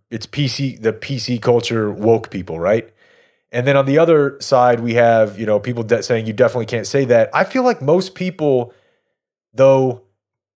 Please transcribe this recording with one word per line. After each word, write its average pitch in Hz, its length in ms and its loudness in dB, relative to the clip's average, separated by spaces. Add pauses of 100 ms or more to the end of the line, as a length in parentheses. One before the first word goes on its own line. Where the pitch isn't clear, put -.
(100)
it's 113 160 -12
P 147 220 -4
C, 135 280 -6
the 110 160 -2
P 131 260 -10
C 120 200 -4
culture 113 520 0
woke 110 400 0
people, 87 300 -10
right? 107 280 0 (640)
And 123 160 -4
then 139 100 2
on 135 100 2
the 139 120 2
other 156 420 2
side, 123 400 2
we 117 140 -4
have, 113 440 2
you 110 80 -8
know, 104 120 0
people 117 240 -6
de-, 110 200 0
saying, 113 240 -2
"You 110 60 -4
definitely 113 340 0
can't 107 200 -6
say 139 200 0
that." 113 280 4
I 165 100 0
feel 262 180 -2
like 247 200 0
most 170 320 0
people, 151 580 -2 (800)
though, 131 500 2 (540)